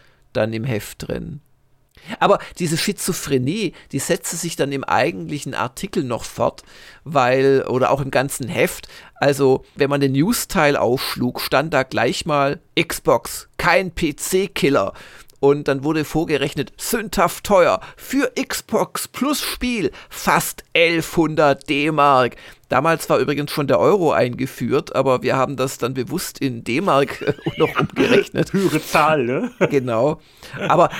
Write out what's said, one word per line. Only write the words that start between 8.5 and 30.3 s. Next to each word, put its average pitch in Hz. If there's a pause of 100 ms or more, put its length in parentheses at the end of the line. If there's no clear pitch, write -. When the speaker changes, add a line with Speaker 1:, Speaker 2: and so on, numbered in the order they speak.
Speaker 1:
also 135 (100)
wenn 139
man 143
den 139
News-Teil 151
aufschlug, 120
stand 147
da 131
gleich -
mal 143 (160)
Xbox, -
kein 180
P-C-Killer. 147 (460)
Und 143
dann 135
wurde 156
vorgerechnet, 151
sündhaft 202
teuer, 170 (160)
für -
Xbox -
Plus 277
Spiel 240 (160)
fast - (100)
elfhundert 156
D-Mark. 143 (340)
Damals 156
war 151
übrigens 143
schon 147
der 127
Euro 156
eingeführt, 123
aber 127
wir 123
haben 135
das 131
dann 127
bewusst 127
in 120
D-Mark, 139
<laughs> -
äh, - (240)
noch -
umgerechnet. -
Speaker 2:
Höhere 156
Zahl, 156
ne? 151 (200)
Speaker 1:
Genau. 127 (480)